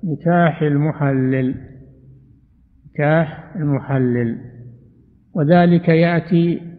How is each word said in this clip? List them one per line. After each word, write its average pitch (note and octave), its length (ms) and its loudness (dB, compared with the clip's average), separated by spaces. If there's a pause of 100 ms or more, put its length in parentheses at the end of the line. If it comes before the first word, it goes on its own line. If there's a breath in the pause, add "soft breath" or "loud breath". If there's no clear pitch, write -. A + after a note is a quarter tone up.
نكاح E3 580 0
المحلل، C#3 920 0 (1400)
نكاح D3+ 680 -2
المحلل، B2+ 800 -2 (960)
وذلك F3 540 4
يأتي E3+ 720 2 (180)